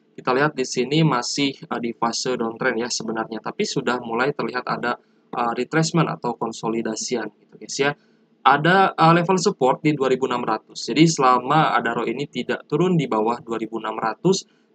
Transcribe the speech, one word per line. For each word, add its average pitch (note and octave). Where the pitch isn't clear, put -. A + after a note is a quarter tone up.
kita -
lihat D3
di B2+
sini C3
masih, C#3
uh, A#2
di A#2
fase A#2+
downtrend A2+
ya A#2+
sebenarnya, A2
tapi A2+
sudah B2
mulai A#2+
terlihat A#2
ada, A#2
uh, A#2
retracement D3+
atau A#2
konsolidasian A2+
gitu -
guys -
ya. C#3+
Ada, E3+
uh, E3+
level F3
support C3+
di D3+
dua C3
ribu B2+
enam A#2+
ratus. -
Jadi D3+
selama C3
Adaro A#2
ini B2
tidak A#2+
turun E3+
di D3
bawah A#2
dua A#2
ribu A2
enam A2
ratus, A2+